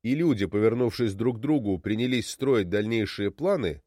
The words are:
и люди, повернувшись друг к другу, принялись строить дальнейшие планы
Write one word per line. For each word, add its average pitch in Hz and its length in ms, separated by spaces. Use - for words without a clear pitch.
и 120 140
люди, 139 300
повернувшись 113 680
друг 113 240
к - 20
другу, 117 400
принялись 117 500
строить 120 400
дальнейшие 104 640
планы 139 560